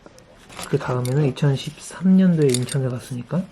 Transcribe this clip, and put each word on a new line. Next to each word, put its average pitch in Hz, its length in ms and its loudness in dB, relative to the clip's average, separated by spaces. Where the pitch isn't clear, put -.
그 147 80 0
다음에는 127 500 -2
이천십삼 151 880 0
년도에 170 300 6
인천에 127 420 -2
갔으니까 123 640 -6